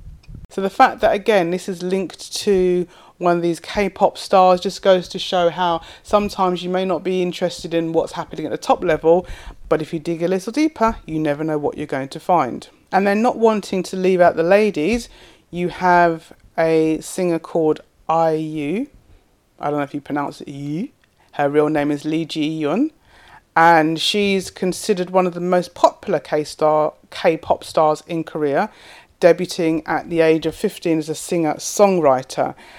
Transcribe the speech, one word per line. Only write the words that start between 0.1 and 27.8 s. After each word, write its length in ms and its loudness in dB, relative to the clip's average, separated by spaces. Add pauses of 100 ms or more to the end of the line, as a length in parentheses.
So 120 -8
the 100 -2
fact 320 4
that, 120 4
again, 360 2
this 180 -4
is 140 -8
linked 560 -4
to 500 2 (320)
one 160 2
of 60 -2
these 180 -2
K-pop 580 -2
stars. 420 4
Just 220 -8
goes 260 4
to 100 -12
show 320 0
how 320 -2 (200)
sometimes 640 -2
you 60 -6
may 140 -2
not 200 -2
be 180 -2
interested 520 -6
in 180 -2
what's 200 0
happening 340 -10
at 40 -8
the 80 -6
top 240 0
level, 440 2 (420)
but 120 2
if 120 -8
you 80 -6
dig 220 -4
a 60 0
little 240 -2
deeper, 440 0 (100)
you 140 -4
never 240 -2
know 140 -2
what 180 -4
you're 100 -8
going 220 -6
to 100 -14
find. 500 0 (220)
And 160 2
then, 160 2
not 160 0
wanting 460 0
to 120 -8
leave 240 2
out 160 6
the 60 0
ladies, 680 0 (420)
you 180 -4
have 640 2 (260)
a 420 2
singer 380 -2
called 420 0 (280)
I 240 2
U. 560 -4 (720)
I 100 -4
don't 80 -2
know 60 -2
if 100 -10
you 60 -8
pronounce 400 -8
it 80 -14
U. 400 -8 (440)
Her 160 0
real 200 4
name 220 0
is 140 -4
Lee 200 -2
Ji-yoon, 680 -2 (640)
and 460 4
she's 500 0
considered 600 -4
one 160 2
of 80 -4
the 60 -8
most 340 0
popular 440 2
K-star, 760 0 (160)
K-pop 520 0
stars 440 0